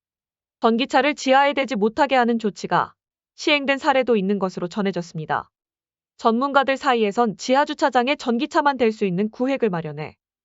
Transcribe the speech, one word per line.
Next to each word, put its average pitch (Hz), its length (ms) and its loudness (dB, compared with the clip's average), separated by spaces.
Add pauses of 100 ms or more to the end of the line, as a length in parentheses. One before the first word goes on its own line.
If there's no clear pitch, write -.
(580)
전기차를 262 560 2
지하에 277 380 4
대지 262 240 -2
못하게 262 400 0
하는 233 240 2
조치가 175 540 -4 (420)
시행된 277 420 0
사례도 262 380 2
있는 196 240 0
것으로 185 260 -6
전해졌습니다. 170 800 -6 (680)
전문가들 269 600 0
사이에선 233 600 0
지하 262 280 0
주차장에 277 520 0
전기차만 277 640 -2
댈 233 120 2
수 214 140 -4
있는 196 260 -2
구획을 254 400 -2
마련해 151 460 -10 (280)